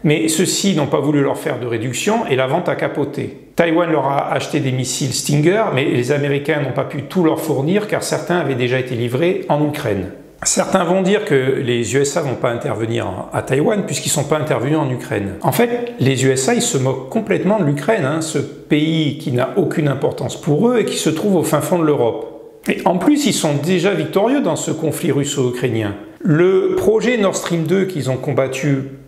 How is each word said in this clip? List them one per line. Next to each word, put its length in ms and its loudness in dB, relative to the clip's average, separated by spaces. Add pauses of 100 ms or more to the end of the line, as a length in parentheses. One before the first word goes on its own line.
mais 240 2
ceux-ci 480 0
n'ont 120 0
pas 120 0
voulu 220 2
leur 160 0
faire 240 -4
de 40 -6
réduction 600 -2
et 80 2
la 120 2
vente 200 0
a 80 0
capoté. 640 -4 (180)
Taïwan 340 2
leur 180 2
a 260 0
acheté 260 -2
des 140 0
missiles 400 -2
Stinger, 500 2 (100)
mais 120 0
les 260 0
Américains 500 0
n'ont 120 -4
pas 100 -2
pu 200 -6
tout 200 0
leur 160 2
fournir 480 0
car 160 -2
certains 360 -2
avaient 160 -2
déjà 240 0
été 160 -4
livrés 520 0
en 180 2
Ukraine. 420 -2 (360)
Certains 400 0
vont 180 2
dire 240 2
que 340 2
les 360 0
U 60 4
S 160 0
A 40 0
vont 140 -2
pas 160 -2
intervenir 560 -4
en, 260 -8
à 80 -2
Taïwan 420 0
puisqu'ils 260 -4
sont 160 0
pas 120 0
intervenus 400 0
en 140 0
Ukraine. 500 -4
En 100 0
fait, 480 0
les 240 2
U 60 4
S 200 0
A, 40 2
ils 80 2
se 160 -2
moquent 320 -2
complètement 480 0
de 60 2
l'Ukraine, 420 0
hein, 160 -2
ce 160 -4
pays 800 0
qui 140 -6
n'a 240 0
aucune 320 0
importance 520 -2
pour 300 2
eux 120 2
et 40 0
qui 120 -4
se 120 0
trouve 280 0
au 40 2
fin 200 0
fond 180 0
de 60 2
l'Europe. 800 -2
Et 180 2
en 120 4
plus, 280 4
ils 80 2
sont 300 0
déjà 280 2
victorieux 500 2
dans 160 0
ce 120 -6
conflit 420 -2
russo-ukrainien. 840 0 (260)
Le 560 4
projet 400 2
Nord 200 2
Stream 260 -2
deux 220 2
qu'ils 260 -4
ont 60 0
combattu 680 0 (240)